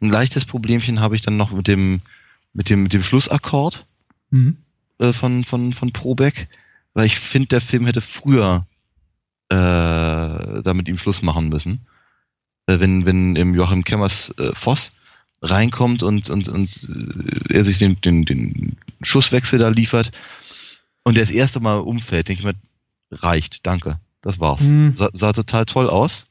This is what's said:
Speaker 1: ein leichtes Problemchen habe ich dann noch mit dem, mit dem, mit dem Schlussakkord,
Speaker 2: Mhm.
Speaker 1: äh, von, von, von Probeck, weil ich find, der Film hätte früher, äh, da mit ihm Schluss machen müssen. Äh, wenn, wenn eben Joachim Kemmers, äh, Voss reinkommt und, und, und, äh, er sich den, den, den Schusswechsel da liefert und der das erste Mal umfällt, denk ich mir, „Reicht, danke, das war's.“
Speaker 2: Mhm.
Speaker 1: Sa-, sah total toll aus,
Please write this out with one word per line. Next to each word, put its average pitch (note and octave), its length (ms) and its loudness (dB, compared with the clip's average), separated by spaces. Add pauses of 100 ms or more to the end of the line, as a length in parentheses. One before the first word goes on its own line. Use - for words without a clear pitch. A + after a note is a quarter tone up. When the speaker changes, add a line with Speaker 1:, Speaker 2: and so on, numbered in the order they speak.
Speaker 1:
ein G#2+ 100 0
leichtes B2 340 0
Problemchen A#2 560 -2
habe G#2+ 160 0
ich G#2+ 60 -4
dann G#2+ 140 -2
noch G#2 140 -2
mit F#2+ 160 -4
dem, F#2+ 340 2 (520)
mit G2 180 -6
dem, G2+ 140 4
mit F2+ 80 0
dem G2 100 2
Schlussakkord, C#3 840 -2 (440)
Speaker 2:
Mhm. C3 280 2 (400)
Speaker 1:
äh, B2 140 2
von, B2 320 -2
von, B2 280 -4
von B2 200 -4
Probeck, C3 560 -2 (440)
weil A2 140 2
ich G#2+ 120 0
find, - 320 -2
der A#2+ 100 2
Film A#2+ 260 -2
hätte A#2+ 140 0
früher, G2+ 680 2 (840)
äh, F#2 80 0
da E2 1160 0
mit F2+ 120 -2
ihm F2 120 -4
Schluss - 240 -4
machen E2 260 0
müssen. E2 380 -4 (800)
Äh, F#2 120 4
wenn, F#2 280 2
wenn F#2 280 2
eben F2 200 2
Joachim F2+ 300 2
Kemmers, G#2 540 -2
äh, - 160 -4
Voss - 380 -2 (500)
reinkommt A#2 600 0
und, G#2 280 -2
und, F#2+ 180 -2
und, - 400 -6
äh, - 640 -6
er G2+ 100 6
sich G2 140 2
den, F#2+ 220 4
den, E2+ 240 4
den B1 520 -4 (260)
Schusswechsel B2+ 560 2
da A#2 100 4
liefert A2+ 440 2 (920)
und A#2 140 4
der A2+ 80 4
das F#2+ 80 -2
erste C3 280 0
Mal G#2+ 180 0
umfällt, G#2 500 -4
denk F#2+ 100 -4
ich F#2+ 60 -10
mir, G2+ 100 -4 (560)
„Reicht, E2 560 -4
danke, E2 340 -4 (220)
das F#2 180 -6
war's.“ D2 220 0
Speaker 2:
Mhm. D3 320 4
Speaker 1:
Sa-, G2+ 180 0
sah G2+ 200 0
total A2+ 340 -2
toll B2+ 240 0
aus, A2 400 0